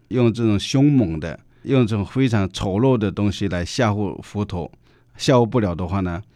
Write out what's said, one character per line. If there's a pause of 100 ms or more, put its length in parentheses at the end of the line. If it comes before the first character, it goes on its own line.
用
这
种
凶
猛
的， (260)
用
这
种
非
常
丑
陋
的
东
西
来
吓
唬
佛
陀， (460)
吓
唬
不
了
的
话
呢， (120)